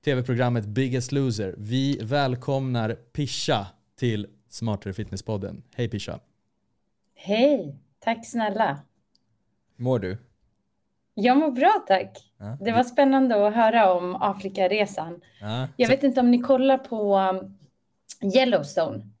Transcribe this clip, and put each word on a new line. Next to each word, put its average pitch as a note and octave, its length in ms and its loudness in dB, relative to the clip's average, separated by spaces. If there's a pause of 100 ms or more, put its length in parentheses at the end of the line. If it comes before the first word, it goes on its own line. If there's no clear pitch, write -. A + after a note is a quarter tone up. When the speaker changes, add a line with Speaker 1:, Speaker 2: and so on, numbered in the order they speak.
Speaker 1:
T C#3+ 100 2
V-programmet B2 500 0
Biggest B2+ 480 -2
Loser. A2 460 -2
Vi C3 440 -2
välkomnar B2+ 920 -2
Pisha - 720 -4 (320)
till G#2+ 280 -2 (240)
Smartare G#2 420 -6
Fitness-podden. G2 720 -8 (120)
Hej, A#2+ 140 -4
Pisha. - 320 -8 (920)
Speaker 2:
Hej, G#3+ 640 0 (220)
tack A3+ 280 -4
snälla. G#3+ 520 -2 (1000)
Speaker 3:
Mår B2 220 0
du? F#2+ 200 -6 (960)
Speaker 2:
Jag A#3+ 220 2
mår D4+ 140 2
bra, E4 380 2
tack. - 300 0 (200)
Speaker 3:
Ja. A2 220 -10
Speaker 2:
Det A3 120 -4
var A#3+ 120 4
spännande C4 640 4
att G#3+ 60 0
höra A3+ 400 6
om F3+ 280 -2
Afrikaresan. F#3+ 1000 -2 (200)
Speaker 3:
Ja. A#2 360 -6
Speaker 2:
Jag B3 120 2
Speaker 3:
Så B3 60 6
Speaker 2:
vet C#4 100 -2
inte C4+ 160 2
om B3 100 4
ni A#3+ 80 6
kollar C4 400 4
på, G#3+ 400 0
um, F#3+ 400 -2 (760)
Yellowstone. E3+ 640 0 (220)